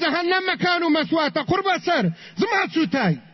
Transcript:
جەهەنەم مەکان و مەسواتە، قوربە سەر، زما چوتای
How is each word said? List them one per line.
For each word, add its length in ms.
جەهەنەم 500
مەکان 320
و 140
مەسواتە، 520
قوربە 260
سەر، 200
زما 200
چوتای 420